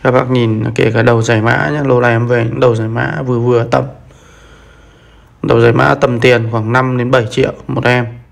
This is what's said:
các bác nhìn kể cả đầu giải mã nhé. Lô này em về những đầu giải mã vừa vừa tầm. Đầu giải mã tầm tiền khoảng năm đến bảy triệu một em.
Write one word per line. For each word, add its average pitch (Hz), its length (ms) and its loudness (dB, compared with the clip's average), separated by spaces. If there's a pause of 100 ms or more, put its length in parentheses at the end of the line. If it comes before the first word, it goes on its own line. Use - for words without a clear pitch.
các 127 80 2
bác 127 180 0
nhìn 113 340 0 (120)
kể 117 160 2
cả 113 100 0
đầu 117 200 2
giải 113 200 2
mã 120 280 0
nhé. 147 160 -2
Lô 123 160 2
này 123 100 2
em 117 160 0
về 120 180 0
những 127 140 -6
đầu 127 160 4
giải 110 120 -4
mã 120 380 -4
vừa 123 140 -2
vừa 120 240 2
tầm. 131 200 0 (1600)
Đầu 117 180 2
giải 117 120 4
mã 139 220 2
tầm 127 240 -2
tiền 120 320 2
khoảng 113 200 -4
năm 127 260 0
đến 123 140 -2
bảy 123 200 0
triệu - 220 -2 (140)
một - 180 -4
em. 123 200 0 (260)